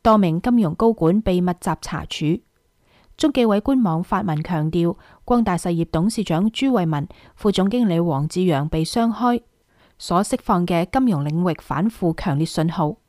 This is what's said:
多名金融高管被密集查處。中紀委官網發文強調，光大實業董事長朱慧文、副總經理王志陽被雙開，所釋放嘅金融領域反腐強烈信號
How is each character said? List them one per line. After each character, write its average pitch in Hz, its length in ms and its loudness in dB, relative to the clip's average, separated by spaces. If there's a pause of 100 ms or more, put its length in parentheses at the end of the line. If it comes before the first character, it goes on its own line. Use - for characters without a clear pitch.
多 220 160 6
名 175 240 2
金 247 160 2
融 175 180 2
高 226 200 2
管 180 260 2
被 180 220 0
密 180 180 0
集 190 100 -4 (120)
查 - 240 -8
處。 160 320 -2 (800)
中 311 120 2
紀 247 160 2
委 208 140 2
官 262 220 0
網 170 200 0
發 190 200 -2
文 160 200 -2
強 160 280 -2
調， 170 260 0 (300)
光 240 180 2
大 180 140 -2
實 175 140 -4
業 165 200 -2
董 180 160 0
事 226 160 -4
長 180 260 0
朱 269 220 -2
慧 190 140 2
文、 156 200 -2 (300)
副 208 160 0
總 190 160 0
經 240 180 0
理 170 140 2
王 151 260 -2
志 180 140 -4
陽 151 260 2
被 160 160 -2
雙 233 300 -2
開， 240 300 -2 (560)
所 185 260 0
釋 247 180 -4
放 175 240 0
嘅 175 240 0
金 262 160 2
融 165 160 2
領 160 300 0
域 147 80 -4
反 160 300 -2
腐 165 260 -2
強 143 220 -2
烈 160 80 0
信 165 240 -2
號 151 260 -2 (120)